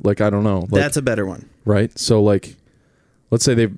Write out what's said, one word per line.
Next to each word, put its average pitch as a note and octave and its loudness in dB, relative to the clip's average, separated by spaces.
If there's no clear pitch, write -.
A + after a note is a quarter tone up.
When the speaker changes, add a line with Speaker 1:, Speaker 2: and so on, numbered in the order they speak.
Speaker 1:
Like, G2+ 0
I G#2+ 2
don't G#2 0
know. G2 0
Like, F#2 -6
Speaker 2:
That's C#3+ -2
a C#3+ -4
better A2 -2
one. - -12
Speaker 1:
right? G#2 0
So, A2 2
like, G#2 0
let's A#2+ 0
say C3 2
they, A2+ 2